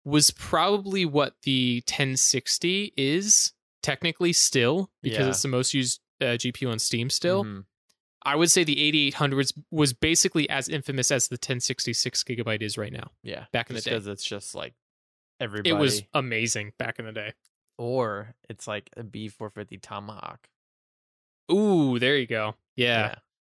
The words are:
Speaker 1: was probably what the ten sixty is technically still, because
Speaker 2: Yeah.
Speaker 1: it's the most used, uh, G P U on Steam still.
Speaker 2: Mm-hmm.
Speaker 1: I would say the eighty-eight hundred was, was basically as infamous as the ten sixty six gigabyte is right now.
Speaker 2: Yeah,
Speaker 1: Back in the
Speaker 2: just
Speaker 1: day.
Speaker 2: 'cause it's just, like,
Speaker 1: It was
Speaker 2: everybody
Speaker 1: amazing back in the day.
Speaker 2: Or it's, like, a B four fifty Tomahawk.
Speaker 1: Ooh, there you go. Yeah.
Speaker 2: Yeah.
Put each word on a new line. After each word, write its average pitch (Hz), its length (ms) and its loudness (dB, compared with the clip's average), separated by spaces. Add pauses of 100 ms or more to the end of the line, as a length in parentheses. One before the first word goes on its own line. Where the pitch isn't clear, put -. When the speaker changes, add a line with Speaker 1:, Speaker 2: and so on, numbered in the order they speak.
Speaker 1:
was 147 260 6
probably 196 720 0
what 143 400 0
the 127 380 2
ten 135 340 -2
sixty 180 800 0
is 165 560 2 (320)
technically 165 480 0
still, 151 600 4 (120)
because 110 220 -2
Speaker 2:
Yeah. 131 40 2
Speaker 1:
it's 131 120 0
the 139 80 -2
most 127 240 0
used, 127 260 -2 (220)
uh, 120 160 0
G 120 160 -2
P - 120 -6
U 123 60 0
on 110 80 -4
Steam 117 300 0
still. 185 340 0
Speaker 2:
Mm-hmm. 101 160 -8 (640)
Speaker 1:
I 143 120 0
would 165 160 6
say 180 140 6
the 147 200 2
eighty-eight 147 280 2
hundred 139 240 0
was, 139 160 0 (180)
was 151 220 4
basically 160 560 2
as 135 180 -4
infamous 135 420 -2
as 135 200 0
the 123 80 -6
ten 123 240 -4
sixty - 320 -4
six - 280 -2
gigabyte 113 400 -4
is 107 160 -6
right 107 140 -6
now. - 200 -12 (120)
Speaker 2:
Yeah, 73 300 -12
Speaker 1:
Back 117 160 -2
in 127 60 -8
the - 20 -4
Speaker 2:
just 110 80 -6
Speaker 1:
day. 120 80 -2
Speaker 2:
'cause 104 140 -4
it's 101 180 -8
just, - 280 -10
like, - 200 -12 (680)
Speaker 1:
It 120 100 -4
was 104 140 -6
Speaker 2:
everybody 143 500 2
Speaker 1:
amazing 113 640 -2
back 117 220 -6
in 117 60 -8
the 110 80 -14
day. 110 200 -10 (440)
Speaker 2:
Or 117 580 -4 (140)
it's, - 180 -14
like, 104 300 -8
a 117 60 -12
B 107 260 -10
four 110 200 -12
fifty 104 280 -14
Tomahawk. 101 720 -14 (1000)
Speaker 1:
Ooh, 170 480 4
there 131 200 4
you 127 100 -2
go. 110 280 -4 (200)
Yeah. 117 320 2
Speaker 2:
Yeah. - 80 -6 (300)